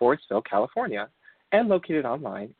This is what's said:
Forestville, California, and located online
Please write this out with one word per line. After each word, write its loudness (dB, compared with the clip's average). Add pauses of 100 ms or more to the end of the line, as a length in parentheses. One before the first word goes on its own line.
Forestville, 2
California, -2 (420)
and 4
located 0
online -6